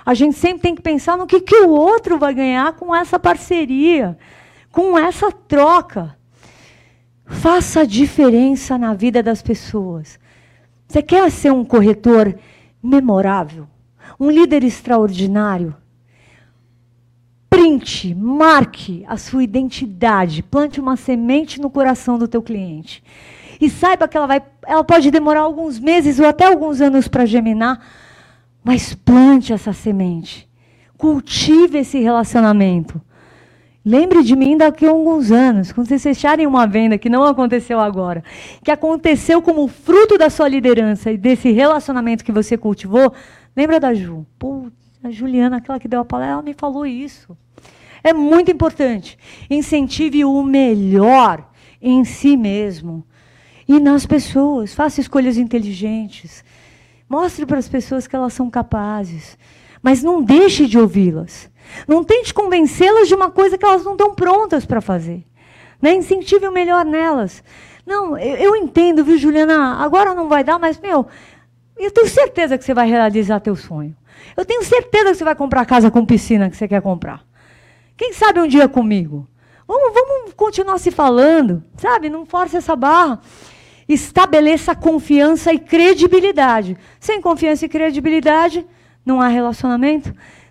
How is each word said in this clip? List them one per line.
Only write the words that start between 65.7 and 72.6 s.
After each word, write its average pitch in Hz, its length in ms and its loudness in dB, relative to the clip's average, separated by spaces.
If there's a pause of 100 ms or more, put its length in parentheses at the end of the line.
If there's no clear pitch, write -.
Né? 302 120 4
Incentive 381 540 0
o 370 40 -8
melhor 349 320 0
nelas. 311 580 -4 (440)
Não, 370 320 -6
eu, 247 180 -6
eu 403 200 2
entendo, 339 480 2
viu, 320 140 4
Juliana? 302 580 2
Agora 370 380 0
não 339 140 -6
vai 294 160 2
dar, 320 160 -2
mas, 320 200 -2
meu, 330 280 -2 (720)
eu 403 140 -6
tenho 453 160 4
certeza 339 500 0
que 254 80 -12